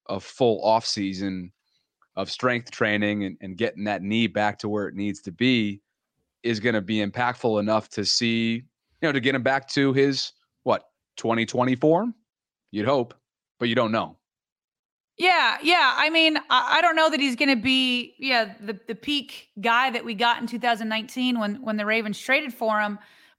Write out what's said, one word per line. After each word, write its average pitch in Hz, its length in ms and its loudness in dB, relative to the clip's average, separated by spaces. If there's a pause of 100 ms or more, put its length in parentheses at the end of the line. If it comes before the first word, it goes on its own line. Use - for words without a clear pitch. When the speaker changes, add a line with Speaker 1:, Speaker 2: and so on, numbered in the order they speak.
Speaker 1:
a 98 140 -6
full 113 420 -2
off 110 220 2
season 95 640 -6 (640)
of 95 160 -6
strength 120 400 -4
training 104 540 0
and, 95 160 -8
and 95 160 -12
getting 110 260 -4
that 101 180 -4
knee 110 260 0
back 104 320 -2
to 107 100 -6
where 104 180 -2
it - 80 -10
needs 101 280 -6
to 92 100 -10
be 110 480 0 (640)
is 113 180 -2
gonna 113 200 0
be 104 240 -2
impactful 120 540 -2
enough 107 300 0
to 104 160 -6
see, 113 480 0
you 117 100 -6 (380)
know, 160 100 0
to 135 80 0
get 135 160 2
him 123 80 0
back 131 240 0
to 139 240 2
his, 135 400 2 (320)
what, 113 220 0 (320)
twenty 113 280 0
twenty 123 300 0
form? 170 400 2 (560)
You'd 104 140 -2
hope, 127 280 0 (460)
but 120 80 0
you 113 80 0
don't 117 160 2
know. 107 240 -2 (1000)
Speaker 2:
Yeah, 330 440 2
yeah. 302 360 4
I 302 120 2
mean, 320 280 4 (120)
I, 247 280 2
I 320 40 4
don't 330 140 4
know 320 140 6
that 302 100 0
he's 269 160 0
gonna 277 220 4
be, 254 600 0
yeah, 226 440 0
the, 202 260 -8
the 226 80 -6
peak - 540 -6 (100)
guy 233 300 2
that 233 160 -6
we 233 80 -6
got 233 260 0
in 233 80 -6
two 240 120 -8
thousand 233 280 0
nineteen 240 500 -2
when, 208 240 -2
when 220 140 -4
the 214 100 -2
Ravens 214 320 -2
traded 269 360 -2
for 214 260 0
him. 208 200 -2 (400)